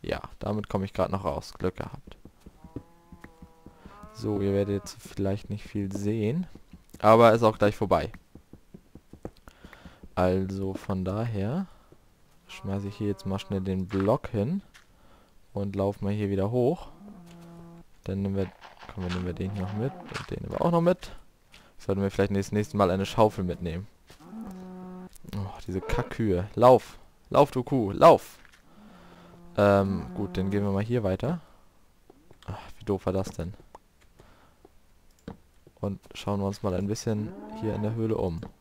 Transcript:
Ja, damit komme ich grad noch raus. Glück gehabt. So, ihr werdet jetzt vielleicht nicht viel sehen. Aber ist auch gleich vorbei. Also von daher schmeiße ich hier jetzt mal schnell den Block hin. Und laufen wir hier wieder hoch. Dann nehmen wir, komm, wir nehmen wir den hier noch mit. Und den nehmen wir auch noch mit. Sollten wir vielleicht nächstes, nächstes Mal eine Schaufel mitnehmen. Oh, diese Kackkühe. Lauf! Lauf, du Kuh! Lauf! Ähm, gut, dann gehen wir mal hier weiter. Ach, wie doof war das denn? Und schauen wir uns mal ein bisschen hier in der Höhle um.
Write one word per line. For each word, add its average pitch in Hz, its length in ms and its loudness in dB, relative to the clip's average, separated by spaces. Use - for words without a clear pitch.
Ja, - 200 -6
damit 107 300 -4
komme 98 160 -2
ich - 80 -10
grad - 180 0
noch 95 140 -4
raus. - 320 -6
Glück 92 200 -2
gehabt. - 400 -12
So, 107 280 -4
ihr 98 120 2
werdet 101 220 2
jetzt - 260 -8
vielleicht 98 480 -4
nicht 104 140 -6
viel 98 280 -4
sehen. 107 560 -2
Aber 113 340 10
ist 113 100 4
auch 107 140 6
gleich 104 180 4
vorbei. 90 360 0
Also 95 580 0
von 92 320 -4
daher 110 640 -2
schmeiße 98 400 -6
ich 98 100 -10
hier 107 100 -2
jetzt 98 180 -4
mal 95 140 -2
schnell 98 220 -2
den 95 260 -2
Block 98 400 2
hin. 127 340 0
Und 101 220 -6
laufen 98 320 0
wir 101 60 0
hier 104 160 0
wieder 98 220 0
hoch. 123 380 0
Dann 95 180 -2
nehmen 98 140 0
wir, 95 160 -2
komm, 95 100 -6
wir 90 100 -2
nehmen 90 120 -2
wir 90 80 -4
den 95 180 -4
hier 101 120 -4
noch 98 100 -6
mit. 113 200 -2
Und - 380 -12
den - 100 -6
nehmen - 120 -8
wir - 80 -2
auch 170 100 2
noch 170 100 4
mit. 175 300 2
Sollten 98 240 -2
wir 98 100 2
vielleicht 101 200 2
nächstes, 101 200 0
nächstes 104 220 0
Mal 101 180 4
eine 95 140 2
Schaufel 107 380 2
mitnehmen. 87 440 -4
Oh, 95 300 -8
diese 92 140 -4
Kackkühe. 101 760 0
Lauf! 120 440 8
Lauf, 139 220 6
du 127 120 -2
Kuh! 113 280 0
Lauf! - 460 8
Ähm, 98 580 4
gut, 98 220 -4
dann 95 140 0
gehen 101 120 0
wir 101 80 0
mal 98 120 0
hier 120 200 0
weiter. 117 360 0
Ach, - 120 -8
wie - 80 -16
doof 98 200 -2
war 92 80 0
das 95 160 0
denn? 85 240 -8
Und 101 200 -6
schauen 101 280 -4
wir 98 60 0
uns 101 160 -6
mal 98 100 0
ein 95 140 -2
bisschen 107 440 -2
hier 110 140 -2
in 104 80 -4
der 107 120 -2
Höhle 113 220 0
um. 85 240 -2